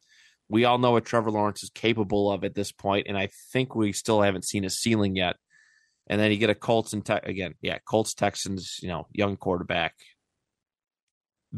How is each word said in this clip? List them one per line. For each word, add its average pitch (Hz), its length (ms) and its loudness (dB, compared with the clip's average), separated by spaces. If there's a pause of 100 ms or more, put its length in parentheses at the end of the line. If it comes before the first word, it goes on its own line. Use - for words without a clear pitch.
(500)
We 113 160 4
all 120 120 4
know 123 140 4
what 113 140 4
Trevor 113 260 0
Lawrence 104 320 0
is - 80 -14
capable 104 600 2
of 95 120 -2
at 98 120 -4
this 101 160 -4
point, 98 360 0
and 101 100 -4
I 95 120 -2 (220)
think 131 220 0
we 107 200 0
still 110 280 2
haven't 98 240 2
seen 101 200 -2
a 92 40 -4
ceiling 101 460 0
yet. 90 220 -2 (680)
And 104 140 0
then 107 100 4
you 104 60 2
get 107 140 4
a 101 40 -2
Colts 113 380 0
and 104 120 -6
Te-, 113 80 -2 (100)
again, 92 380 -8
yeah, - 180 -4
Colts, - 340 0
Texans, 95 680 -4
you 92 80 -6
know, 80 220 -6
young 101 260 0
quarterback, 85 580 -2 (1600)